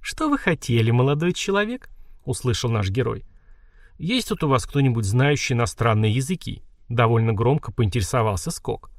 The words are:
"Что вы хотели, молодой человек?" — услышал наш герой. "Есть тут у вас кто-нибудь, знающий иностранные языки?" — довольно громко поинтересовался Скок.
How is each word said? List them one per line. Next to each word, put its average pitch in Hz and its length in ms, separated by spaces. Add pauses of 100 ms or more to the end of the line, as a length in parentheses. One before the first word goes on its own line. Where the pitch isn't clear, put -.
"Что - 280
вы 285 100
хотели, 117 500
молодой 143 440
человек?" — 208 560 (360)
услышал 123 460
наш 104 180
герой. 113 360 (760)
"Есть 226 300
тут 185 160
у - 20
вас 135 180
кто-нибудь, 127 400
знающий 131 480
иностранные 110 600
языки?" — 135 500 (260)
довольно 113 440
громко 113 400
поинтересовался 110 760
Скок. - 500